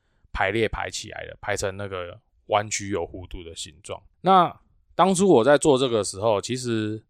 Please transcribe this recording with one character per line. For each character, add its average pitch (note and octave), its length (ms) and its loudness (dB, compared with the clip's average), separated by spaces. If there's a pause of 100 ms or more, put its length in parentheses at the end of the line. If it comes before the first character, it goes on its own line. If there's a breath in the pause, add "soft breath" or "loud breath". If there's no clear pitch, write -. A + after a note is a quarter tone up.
(340)
排 G2 180 0
列 A2 160 0
排 F#2 220 -8
起 - 220 -10
来 - 140 -14
的， - 140 -18
排 G2+ 160 -6
成 F#2+ 220 -6
那 G2+ 100 -8
个 F2+ 320 -10 (280)
弯 G#2+ 220 0
曲 G2+ 200 -6
有 F2 180 -4
弧 F#2 180 -14
度 F#2 160 -14
的 E2 140 -16
形 - 260 -14
状。 - 200 -12 (180)
那 F3 340 2 (400)
当 F#3 220 2
初 F#3+ 140 4
我 C3 120 8
在 C#3 160 6
做 C#3+ 200 4
这 C3 100 0
个 A2+ 160 0
时 F#2+ 160 -10
候， G#2 220 2
其 B2 160 -6
实 A2 520 -4